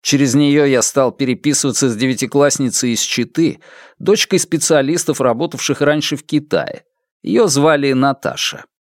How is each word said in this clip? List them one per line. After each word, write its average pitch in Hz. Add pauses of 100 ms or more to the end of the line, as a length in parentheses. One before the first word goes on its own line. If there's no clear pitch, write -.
Через 135
неё 143
я 131
стал 131
переписываться 131
с 113
девятиклассницей 131
из 110
Читы, - (380)
дочкой 196
специалистов, 156
работавших 131
раньше 147
в 139
Китае. - (400)
Её 220
звали 143
Наташа. - (220)